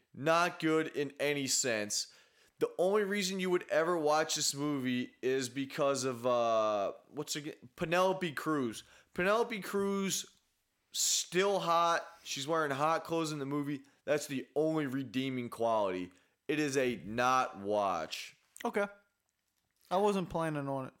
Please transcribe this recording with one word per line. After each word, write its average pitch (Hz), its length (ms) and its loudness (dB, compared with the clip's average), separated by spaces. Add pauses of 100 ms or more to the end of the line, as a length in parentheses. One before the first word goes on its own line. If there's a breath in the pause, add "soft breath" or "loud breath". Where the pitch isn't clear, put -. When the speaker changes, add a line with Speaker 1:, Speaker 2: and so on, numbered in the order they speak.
(140)
Speaker 1:
Not 165 460 2
good 160 280 2
in 139 320 -4
any 143 280 0
sense. 107 600 0 (520 soft breath)
The 151 180 2
only 196 280 4
reason 196 340 -2
you 185 100 0
would 180 220 2
ever 165 260 2
watch 156 380 2
this 147 180 -2
movie 131 580 -2 (100)
is 131 260 0
because 135 560 -2
of, 123 240 -2
uh, 110 640 2 (220)
what's 147 240 -6
it, 151 200 -10 (200)
Penelope 180 560 2
Cruz. 131 500 -2 (300 soft breath)
Penelope 214 480 0
Cruz, 196 640 -2 (680)
still - 680 0
hot. 170 420 4 (240)
She's 135 200 -8
wearing 156 260 0
hot 156 340 0
clothes 165 260 -2
in 151 80 -6
the 135 60 -4
movie. 143 340 -2 (260 soft breath)
That's 147 220 2
the 131 180 -4 (120)
only 156 300 2
redeeming 127 600 -2
quality. 101 640 0 (380 soft breath)
It 156 100 0
is 147 160 0
a 123 300 2
not 123 540 2
watch. 98 760 -2 (300)
Speaker 2:
Okay. 214 200 0 (1040)
I 180 60 0
wasn't 196 340 2
planning 156 380 -2
on 135 200 -4
it. - 120 -16